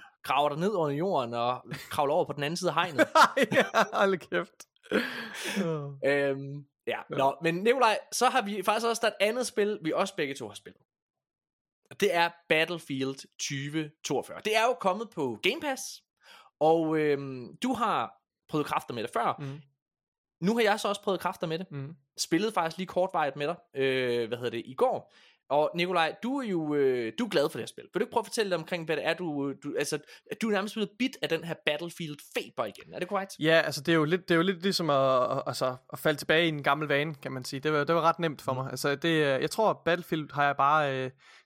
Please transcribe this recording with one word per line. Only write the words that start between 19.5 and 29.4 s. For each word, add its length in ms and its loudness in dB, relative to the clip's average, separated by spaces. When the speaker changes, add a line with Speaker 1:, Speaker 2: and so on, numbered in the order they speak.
Speaker 1:
Nu 140 2
har 60 2
jeg 180 4
så 80 -2
også 140 -2
prøvet 180 0
kræfter 280 -4
med 120 -4
det. 120 -12
Speaker 2:
Mhm. 240 -10
Speaker 1:
Spillede 340 0
faktisk 260 -2
lige 100 -6
kortvarigt 480 0
med 120 -4
dig, 80 -4
øh, 520 0
hvad 100 -4
hedder 140 -4
det, 140 -4
i 80 -14
går. 400 0
Og 260 2
Nikolaj, 480 0
du 160 -2
er 80 -4
jo, 280 -2
øh, 440 2
du 60 0
er 40 -6
glad 200 2
for 80 -10
det 40 -6
her 60 -8
spil. 160 -16
Vil 160 -4
du 0 -
ikke 120 -2
prøve 100 0
at 40 -6
fortælle 240 -2
lidt 120 0
omkring, 240 -6
hvad 100 -2
det 100 -4
er, 80 0
du, 400 -4